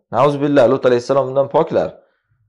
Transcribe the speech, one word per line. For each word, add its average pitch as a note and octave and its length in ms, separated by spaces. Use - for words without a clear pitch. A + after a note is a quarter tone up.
Nauzubillah, C#3+ 580
Lut C3 160
alayhissalom B2+ 420
undan C3+ 200
poklar. A#2 520